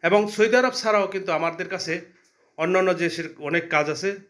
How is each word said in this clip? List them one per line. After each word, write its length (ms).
এবং 260
সৌদি 280
আরব 160
ছাড়াও 340
কিন্তু 260
আমাদের 360
কাছে 320
অন্যান্য 380
দেশের 300
অনেক 300
কাজ 220
আছে 260